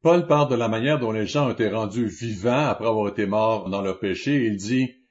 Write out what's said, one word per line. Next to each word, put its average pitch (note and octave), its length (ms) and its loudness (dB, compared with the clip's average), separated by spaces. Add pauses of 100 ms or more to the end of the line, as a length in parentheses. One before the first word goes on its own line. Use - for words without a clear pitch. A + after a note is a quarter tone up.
Paul E3+ 260 4
parle D3 240 4
de B2 40 2
la A#2 120 0
manière B2 320 0
dont A2+ 120 -2
les A2 140 -2
gens C#3+ 220 0
ont A#2 40 -2
été A2 160 0
rendus A2 380 -2
vivants A2+ 640 -2
après G#2+ 200 -2
avoir A2 200 2
été G2+ 180 -2
morts G#2+ 460 0
dans G2 100 -2
leur F#2+ 160 -2
péché. A#2 480 0
Il G#2 120 0
dit, « B2 340 -2 (200)